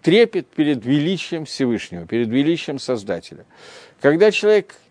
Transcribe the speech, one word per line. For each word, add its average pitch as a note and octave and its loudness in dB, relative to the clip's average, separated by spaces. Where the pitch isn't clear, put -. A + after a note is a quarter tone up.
трепет G3 2
перед C#3+ -2
величием D#3 -2
Всевышнего, G#2 -4
перед A2+ -2
величием C#3 -2
Создателя. G2+ -8
Когда E3 4
человек G#3 0